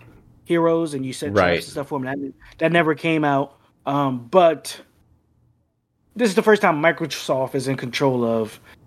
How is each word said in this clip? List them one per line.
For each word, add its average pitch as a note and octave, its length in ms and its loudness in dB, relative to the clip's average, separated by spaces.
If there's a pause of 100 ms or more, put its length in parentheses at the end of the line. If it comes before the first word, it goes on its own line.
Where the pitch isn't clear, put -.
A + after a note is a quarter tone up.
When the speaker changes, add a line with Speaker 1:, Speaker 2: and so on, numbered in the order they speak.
(460)
Speaker 1:
heroes, E3 480 0
and C3+ 120 -6
you C3 80 -8
set - 200 -8
traps G#2 60 2
Speaker 2:
Right. F2+ 160 4
Speaker 1:
and D#2 80 -2
stuff C#3+ 240 -10
for D3 120 -6
them. C3+ 220 -8
That, C3+ 120 -12 (260)
that D#3+ 120 0
never D#3+ 220 2
came D#3+ 300 -2
out. C#3+ 320 0 (300)
Um, C3+ 440 -2
but E3 500 2 (1400)
this A3 140 2
is F3+ 60 -2
the A3 80 2
first G#3+ 180 6
time E3 200 2
Microsoft D3 760 -2
is B2+ 120 -2
in C3+ 100 -2
control B2+ 460 0
of A2+ 360 -2 (280)